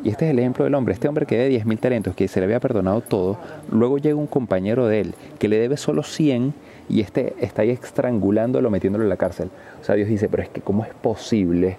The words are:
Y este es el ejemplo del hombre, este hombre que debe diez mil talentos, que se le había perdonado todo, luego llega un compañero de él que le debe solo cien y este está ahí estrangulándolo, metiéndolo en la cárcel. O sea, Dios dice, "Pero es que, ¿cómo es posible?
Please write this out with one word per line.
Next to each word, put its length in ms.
Y 60
este 160
es 60
el 80
ejemplo 260
del 100
hombre, 200
este 140
hombre 180
que 100
debe 140
diez 160
mil 120
talentos, 380
que 100
se 140
le 60
había 120
perdonado 440
todo, 340
luego 280
llega 180
un 100
compañero 600
de 160
él 120
que 80
le 120
debe 180
solo 260
cien 520
y 140
este 360
está 240
ahí 80
estrangulándolo, 1000
metiéndolo 340
en 60
la 80
cárcel. 320
O 60
sea, 100
Dios 140
dice, 220
"Pero 120
es 60
que, 140
¿cómo 220
es 100
posible? 840